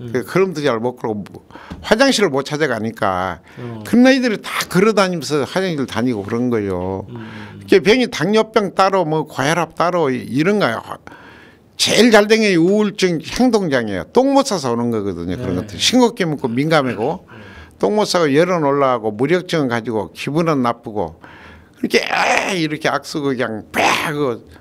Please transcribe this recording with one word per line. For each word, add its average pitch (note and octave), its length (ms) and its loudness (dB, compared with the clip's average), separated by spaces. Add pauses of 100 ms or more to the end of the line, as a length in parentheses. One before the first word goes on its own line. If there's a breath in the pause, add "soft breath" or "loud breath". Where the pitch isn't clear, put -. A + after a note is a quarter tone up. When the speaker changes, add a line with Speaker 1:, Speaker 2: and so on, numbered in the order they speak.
Speaker 1:
음. A#2+ 120 -12
Speaker 2:
그, B2 120 -2
걸음도 F3+ 380 0
잘 A#2+ 180 0
못 B2 160 -4
걸고 G#2+ 480 -8 (360 loud breath)
화장실을 A#3 500 2
못 C3+ 140 0
찾아가니까 A2 960 -2 (180 loud breath)
Speaker 1:
어. A#2 280 -12
Speaker 2:
그런 A#3+ 220 6
아이들이 B3+ 340 2
다 - 80 -12 (180)
걸어다니면서 F3+ 760 2
화장실 E3 420 -2
다니고 A#2 380 -2
그런 A#2 260 -2
거예요. G2 600 -2
Speaker 1:
음. A2 520 -16
Speaker 2:
이게 - 160 4
병이 G#3+ 320 4
당뇨병 G#3+ 640 0
따로, F#3+ 300 2
뭐, D#3 200 -2
고혈압 D#3 520 -2
따로, E3 340 0
이-, A#2+ 140 -4
이런 D#3 340 0
거요. A#2+ 240 -2 (920 loud breath)
제일 A3+ 340 4
잘 G#3 160 8
된 A3 140 4
게 G3+ 160 4
우울증 F#3+ 640 2
행동장애예요. C3+ 880 0
똥 C4+ 220 4
못 C4+ 120 4
싸서 C3+ 260 -2
오는 A#2+ 180 0
거거든요. F#2 460 -4
그런 F#2 180 -4
Speaker 1:
네. F2+ 60 -2
Speaker 2:
것들. - 180 -10
싱겁게 A#3 460 2
먹고 C#3+ 240 -2
민감하고, C3+ 800 0
Speaker 1:
음. A2 140 -20 (360 loud breath)
Speaker 2:
똥 G3+ 180 0
못 G#3+ 100 2
싸고 D#3+ 280 2
열은 E3+ 300 2
올라가고, B2+ 480 2
무력증 D3+ 560 0
가지고, A2 440 -2
기분은 D3+ 500 -2
나쁘고, G#2 580 -4 (640 loud breath)
이렇게 - 200 0 (460)
에이 F3+ 120 -2
이렇게 D3+ 260 -4
악쓰고 C#3+ 400 -4
그냥 A2+ 440 -2
빡 C#3 100 -2 (240)
하고 D3 360 -4 (180)